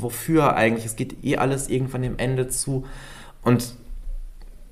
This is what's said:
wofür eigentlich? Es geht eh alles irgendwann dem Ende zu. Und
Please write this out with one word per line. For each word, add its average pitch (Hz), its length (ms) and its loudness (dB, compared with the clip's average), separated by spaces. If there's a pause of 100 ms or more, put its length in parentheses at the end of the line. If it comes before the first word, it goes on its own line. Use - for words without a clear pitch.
wofür 139 560 4
eigentlich? 110 300 4
Es - 100 -8
geht - 260 -6
eh 143 140 2
alles 135 320 0
irgendwann 127 340 0
dem 127 160 -2
Ende 127 300 0
zu. 131 380 -2 (560)
Und 120 320 4 (960)